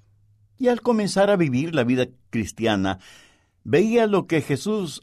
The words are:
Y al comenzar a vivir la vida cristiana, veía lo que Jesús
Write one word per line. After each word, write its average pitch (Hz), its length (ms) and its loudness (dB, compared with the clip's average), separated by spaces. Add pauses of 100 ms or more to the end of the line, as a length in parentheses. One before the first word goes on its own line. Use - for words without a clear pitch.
(580)
Y 247 100 -2
al 240 140 2
comenzar 202 480 2
a 202 80 4
vivir 160 360 0
la 127 120 0
vida 123 220 0 (220)
cristiana, 101 680 -2 (640)
veía 214 440 2
lo 196 200 0
que 160 140 0
Jesús 175 600 -6